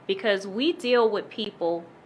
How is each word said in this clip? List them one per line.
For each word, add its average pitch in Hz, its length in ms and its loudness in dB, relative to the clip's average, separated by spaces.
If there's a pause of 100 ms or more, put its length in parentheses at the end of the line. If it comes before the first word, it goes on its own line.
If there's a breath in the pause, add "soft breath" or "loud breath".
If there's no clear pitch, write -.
Because 196 440 0
we 254 240 0
deal 247 360 2
with 202 220 -2
people 175 540 -4 (220)